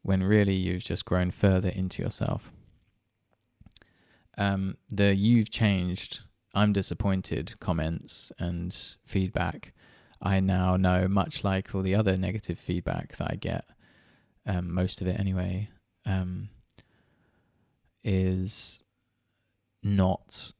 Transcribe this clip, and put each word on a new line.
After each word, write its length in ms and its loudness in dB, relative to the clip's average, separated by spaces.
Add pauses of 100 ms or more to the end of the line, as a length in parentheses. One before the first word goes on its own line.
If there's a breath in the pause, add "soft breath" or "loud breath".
when 200 2
really 320 4
you've 300 -2
just 200 -4
grown 260 0
further 400 4
into 320 -4
yourself? 500 -4 (1800 soft breath)
Um, 400 0 (140)
the 240 4
"you've 360 4
changed, 680 0 (340)
I'm 180 4
disappointed" 880 -2
comments 800 -4
and 380 -4 (300)
feedback, 680 -2 (480 soft breath)
I 200 2
now 360 2
know, 320 4
much 360 -2
like 300 -2
all 80 -2
the 120 0
other 220 2
negative 420 -4
feedback 580 -4
that 140 -4
I 60 -4
get, 280 -6 (840 soft breath)
um, 260 -2
most 280 -2
of 60 -2
it 120 -2
anyway, 520 -2 (340)
um, 460 -4 (1500 soft breath)
is 800 0 (1000)
not 760 0